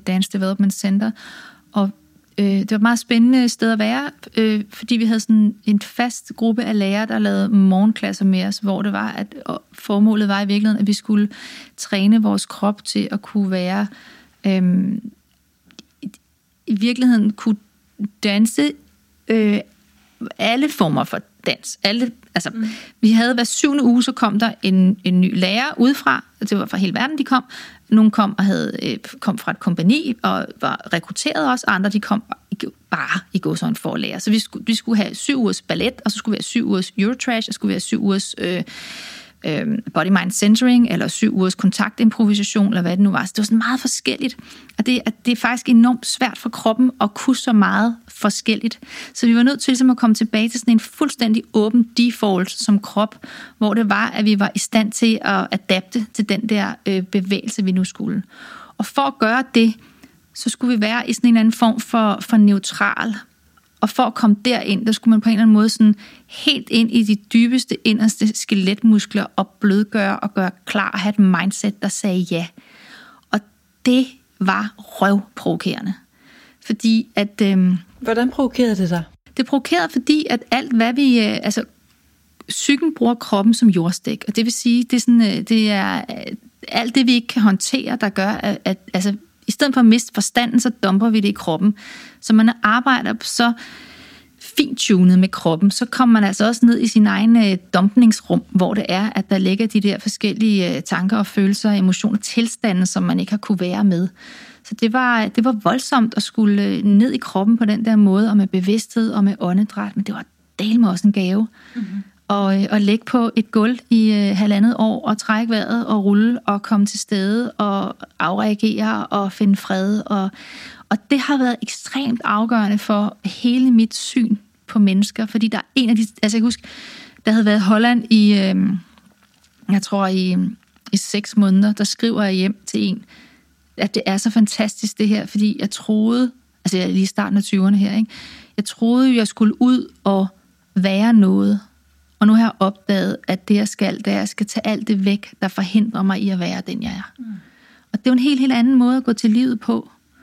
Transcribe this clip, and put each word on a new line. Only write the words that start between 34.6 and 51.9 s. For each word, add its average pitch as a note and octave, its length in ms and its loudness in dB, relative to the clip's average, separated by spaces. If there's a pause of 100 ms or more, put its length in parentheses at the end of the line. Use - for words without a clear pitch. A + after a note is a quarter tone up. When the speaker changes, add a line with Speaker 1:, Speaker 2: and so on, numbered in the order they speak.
Speaker 1:
vi A3+ 80 -2
skulle G#3+ 280 -2
have - 120 -4
syv C#4 260 -4
ugers F#3+ 220 -2
ballet, - 420 -4
og G#3+ 60 -2
så G#3 80 -8
skulle A3 140 -6
vi - 40 -2
have - 60 -8
syv - 260 -4
ugers F#3 300 -4
Eurotrash, A3+ 500 -4
og A3+ 60 -8
så - 20 -10
skulle G#3+ 120 -6
vi F#3+ 60 -2
have F#3+ 60 -4
syv - 240 -4
ugers... G3 340 -2
Øh, F3 240 -6 (800)
øhm, - 340 -4 (160)
body D#3+ 140 0
mind F#3 220 0
centering, A#3+ 600 2
eller F#3+ 180 -2
syv - 280 -2
ugers F#3 180 0
kontaktimprovisation, G#3 1120 0
eller F#3 140 -2
hvad E3+ 80 -2
det F#3 100 -2
nu G3+ 100 4
var. F#3+ 140 -2
Så F#3+ 120 -10
det - 20 -2
var G#3+ 60 0
sådan A3+ 140 0
meget A#3+ 220 -2
forskelligt. - 560 -4 (420)
Og G#3+ 80 -2
det, B3+ 200 0
at - 200 -6
det A#3+ 60 2
er A#3 40 0
faktisk A#3+ 320 -4
enormt A#3+ 380 4
svært - 320 -4
for - 100 -8
kroppen A#3 420 0 (100)
at G3+ 140 -2
kunne - 220 0
så - 160 -4
meget G#3 440 2 (120)
forskelligt. - 720 -4 (340)
Så - 120 -2
vi A#3 100 4
var A#3 60 4
nødt C4+ 180 2
til - 120 -2
ligesom B3+ 180 4
at B3 60 2
komme A3+ 180 4
tilbage A3 340 0
til A#3 120 -8
sådan A#3+ 120 2
en A3 80 6
fuldstændig A#3 600 -2 (120)
åben A3+ 420 2